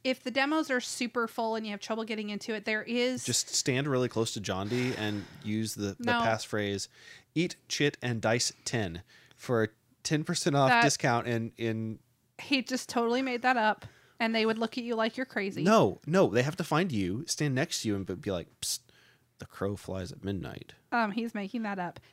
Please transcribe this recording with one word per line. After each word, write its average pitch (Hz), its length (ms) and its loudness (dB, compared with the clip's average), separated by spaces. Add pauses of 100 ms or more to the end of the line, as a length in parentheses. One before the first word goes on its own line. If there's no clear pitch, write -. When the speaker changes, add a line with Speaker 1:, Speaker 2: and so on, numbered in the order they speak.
Speaker 1:
if 262 200 -2
the 254 80 -4
demos 277 400 0
are 247 100 2
super 240 460 -4
full 226 280 -2
and 220 120 -6
you 208 40 -6
have 202 100 -8
trouble 220 240 -4
getting 214 240 -4
into 208 260 -6
it, 208 100 -8
there 214 180 -2
is 247 420 0
Speaker 2:
Just - 280 -2
stand 135 340 2
really 127 220 2
close 113 240 0
to 113 60 -6
John 98 300 -2
D 123 280 0
and 104 280 -4 (180)
use 107 320 -2
the, 101 240 -4
the 240 140 0
Speaker 1:
No. 233 80 2
Speaker 2:
passphrase, 107 640 -2 (480)
Eat, 170 200 0 (120)
chit, 143 340 0
and 117 200 -2
dice 117 320 2 (100)
ten 90 380 -2 (340)
for 117 280 2
a 107 40 2 (360)
ten 151 200 0
percent 165 320 0
off 139 140 6
Speaker 1:
That 233 140 8
Speaker 2:
discount 127 420 2
in, 117 320 -2
in 110 400 -4 (460)
Speaker 1:
He 269 180 0
just - 280 -6
totally 240 320 0
made 247 200 -4
that 254 160 2
up, 214 280 0 (340)
and 226 160 0
they 220 100 4
would 220 120 2
look 226 200 -2
at 240 60 -6
you 240 120 -2
like 226 220 0
you're 262 80 -2
crazy. 196 380 -4
Speaker 2:
No, 180 420 6
no, 170 220 6
they 113 160 4
have 151 140 0
to 180 60 -4
find 160 280 2
you, 101 360 0
stand 147 280 0
next 147 260 -2
to 113 60 -2
you, 101 80 2
and 98 100 -4
be, 95 100 -4
be 101 160 -4
like, 87 160 -2 (140)
"Psst, - 180 -4 (600)
the - 60 -14
crow 98 300 -4
flies 92 360 -8
at - 120 -16
midnight." - 500 -6 (180)
Speaker 1:
Um, 226 200 0
he's 226 240 -4
making 208 280 -6
that 202 160 -6
up. 175 200 -6 (140)